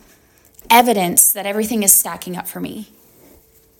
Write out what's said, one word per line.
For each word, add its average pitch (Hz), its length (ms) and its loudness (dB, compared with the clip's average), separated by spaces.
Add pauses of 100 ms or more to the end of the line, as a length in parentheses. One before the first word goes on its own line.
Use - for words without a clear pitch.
(680)
evidence 214 600 4
that 196 160 -6
everything 214 340 -2
is 196 100 2
stacking 175 460 -2
up - 100 -10
for - 120 -14
me." 208 320 -12 (880)